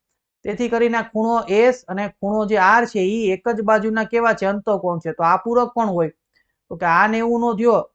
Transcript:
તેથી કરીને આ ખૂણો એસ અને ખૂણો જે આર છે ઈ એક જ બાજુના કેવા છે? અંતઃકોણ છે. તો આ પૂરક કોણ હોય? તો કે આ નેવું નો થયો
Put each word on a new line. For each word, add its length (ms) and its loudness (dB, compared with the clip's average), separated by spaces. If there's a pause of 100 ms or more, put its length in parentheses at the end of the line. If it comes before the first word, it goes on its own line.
(460)
તેથી 240 -4
કરીને 280 0
આ 120 -6
ખૂણો 280 -2 (100)
એસ 380 2
અને 220 -6
ખૂણો 400 -4
જે 120 0
આર 260 6
છે 160 -2
ઈ 300 0
એક 140 -4
જ 180 -2
બાજુના 420 0
કેવા 300 0
છે? 100 -4
અંતઃકોણ 540 -2
છે. 140 -6
તો 100 -4
આ 140 4
પૂરક 360 -2
કોણ 160 -2
હોય? 220 0 (600)
તો 60 -10
કે 80 -6
આ 220 4
નેવું 340 -2
નો 140 0
થયો 220 2 (180)